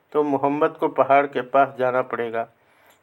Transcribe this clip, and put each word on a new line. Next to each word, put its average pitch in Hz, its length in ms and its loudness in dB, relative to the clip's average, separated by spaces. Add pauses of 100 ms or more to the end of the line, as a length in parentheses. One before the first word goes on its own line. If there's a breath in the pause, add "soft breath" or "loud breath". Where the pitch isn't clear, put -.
(120)
तो 151 100 0
मोहम्मद 143 480 0
को 160 180 -4
पहाड़ 139 380 2
के 135 140 -6
पास 135 380 0
जाना 127 240 0
पड़ेगा। 117 460 -6 (540 soft breath)